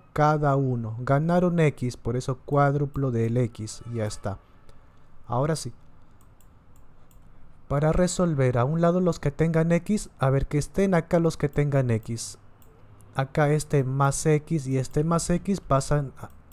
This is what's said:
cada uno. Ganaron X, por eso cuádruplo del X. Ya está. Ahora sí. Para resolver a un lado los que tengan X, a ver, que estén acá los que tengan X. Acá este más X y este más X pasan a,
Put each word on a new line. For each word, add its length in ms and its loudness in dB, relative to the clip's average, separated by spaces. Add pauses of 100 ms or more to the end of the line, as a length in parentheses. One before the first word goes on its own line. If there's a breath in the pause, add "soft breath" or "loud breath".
(120)
cada 440 2
uno. 440 -2
Ganaron 600 2
X, 360 0
por 200 -4
eso 280 -4
cuádruplo 680 0
del 260 0
X. 460 -4 (100)
Ya 140 -4
está. 320 -8 (880 soft breath)
Ahora 300 -2
sí. 180 -10 (1900)
Para 220 2
resolver 680 2
a 60 2
un 160 0
lado 200 2
los 180 0
que 140 -2
tengan 400 0
X, 360 0 (120)
a 100 2
ver, 160 2
que 100 -2
estén 380 0
acá 240 2
los 180 2
que 120 -2
tengan 420 0
X. 480 -4 (760)
Acá 340 0
este 320 2
más 420 0
X 440 0
y 100 0
este 240 0
más 260 0
X 320 0
pasan 560 0
a, 140 -16 (220)